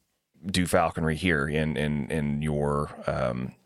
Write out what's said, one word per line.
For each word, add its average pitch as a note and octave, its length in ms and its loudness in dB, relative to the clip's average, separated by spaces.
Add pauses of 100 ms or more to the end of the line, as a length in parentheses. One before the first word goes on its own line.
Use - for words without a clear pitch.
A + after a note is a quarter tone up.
(460)
do F#2 200 0
falconry E2 500 2
here D#2 320 2
in, D2+ 280 0
in, D2 340 0
in D2 320 0
your, D2 500 0 (140)
um, B1+ 480 -2 (120)